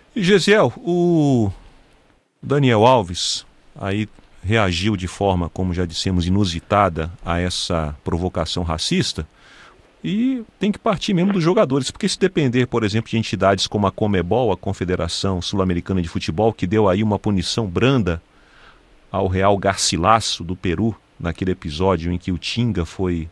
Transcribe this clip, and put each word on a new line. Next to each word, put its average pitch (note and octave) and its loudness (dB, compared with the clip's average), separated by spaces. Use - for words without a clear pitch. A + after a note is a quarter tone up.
E, A#3 -4
Gesiel, F#3+ 4
o D#3+ 2
Daniel B2+ 4
Alves G#2 2
aí G#2 -4
reagiu G2 0
de F2+ -6
forma, F2+ 0
como F#2 -4
já F2+ -2
dissemos, F2 -2
inusitada F2+ 0
a E2+ -2
essa E2+ -4
provocação F2+ -4
racista, E2 -4
e A3+ -2
tem G3+ 0
que - -6
partir G#3 -2
mesmo F#3+ 2
dos F#3 0
jogadores, C#3+ 2
porque - -4
se - -6
depender, B2+ 2
por A#2 0
exemplo, G#2+ 0
de A#2 -2
entidades G2 2
como G#2 2
a F#2+ 0
conmebol, G#2 0
a F2+ -2
Confederação F2+ -4
Sul-Americana F#2 0
de E2 -4
Futebol, G2+ 0
que G#2 -4
deu G#2 4
aí F#2+ 2
uma G#2 0
punição G#2 -2
branda F#2+ 0
ao G2 -2
Real F#2+ 2
Garcilaso F#2+ 0
do F2 -8
Peru, G2 -2
naquele F2+ -4
episódio F2 -2
em F2+ -2
que - -6
o F2 -2
Tinga G#2 -2
foi F2 -4